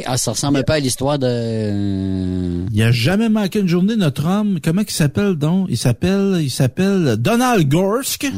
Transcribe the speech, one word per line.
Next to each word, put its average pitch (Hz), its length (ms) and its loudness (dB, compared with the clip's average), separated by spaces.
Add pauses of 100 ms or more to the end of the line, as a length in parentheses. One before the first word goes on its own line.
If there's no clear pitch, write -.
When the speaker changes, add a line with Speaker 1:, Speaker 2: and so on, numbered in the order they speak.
Speaker 1:
Ah, 127 120 -2
ça 120 140 -2
ressemble 143 280 0
un 131 40 0
peu 156 100 0
à 156 60 2
l'histoire 139 400 -2
de, 127 100 0
euh, 95 1400 -2
Speaker 2:
Il 107 100 0
a 113 100 4
jamais 175 360 0
manqué 214 320 0
une 190 80 0
journée, 180 300 2
notre 147 280 0
homme. 196 380 0
Comment 175 240 0
il - 40 -12
s'appelle 196 440 0
donc ? 170 340 0
Il 120 80 -2
s'appelle, 190 640 0
il 143 80 0
s'appelle 165 680 0
Donald 220 500 2
Gorsk. 196 580 0 (120)